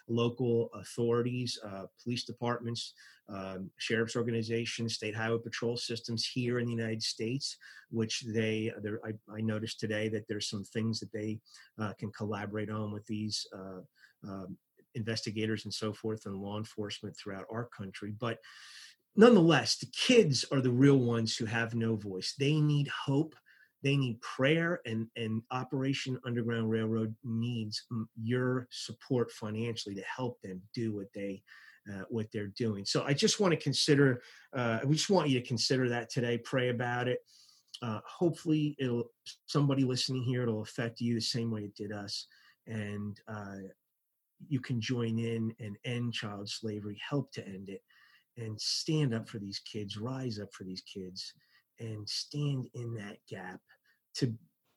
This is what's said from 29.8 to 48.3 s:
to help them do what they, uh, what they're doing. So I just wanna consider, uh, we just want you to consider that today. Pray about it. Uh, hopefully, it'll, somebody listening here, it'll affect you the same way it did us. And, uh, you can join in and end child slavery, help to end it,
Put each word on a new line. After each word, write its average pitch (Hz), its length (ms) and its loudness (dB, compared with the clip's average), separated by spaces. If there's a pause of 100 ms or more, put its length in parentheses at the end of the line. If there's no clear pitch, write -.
to 95 80 -8
help 123 380 -6
them 92 200 -10 (140)
do 113 200 -2
what 98 200 -8
they, 98 260 -6 (500)
uh, 95 180 -8
what 110 220 -2
they're 104 240 -6
doing. 104 300 -2
So - 220 0
I 143 80 4
just 214 240 4
wanna 180 180 6
consider, 135 640 6 (340)
uh, 117 300 2
we 143 80 6
just 156 160 2
want 165 200 6
you 127 100 4
to 123 80 -4
consider 127 420 2
that 120 220 -2
today. 120 260 2
Pray 123 320 0
about 123 380 0
it. 123 140 0 (600)
Uh, 110 240 -2
hopefully, 156 720 2
it'll, 120 280 0 (420)
somebody 139 360 4
listening 127 380 0
here, 123 220 0
it'll 110 180 2
affect 117 400 -4
you 117 140 2
the 110 40 0
same 117 300 0
way 107 120 -2
it 101 120 -8
did 104 180 -6
us. 101 360 -8 (400)
And, 104 600 -6
uh, 104 280 -8 (920)
you 135 120 0
can 123 220 -4
join 113 380 0
in 113 400 -2
and 104 260 -8
end 120 280 -2
child 104 360 -8
slavery, 104 580 -6
help 143 260 -2
to 120 140 -10
end 95 220 -10
it, 95 120 -10 (560)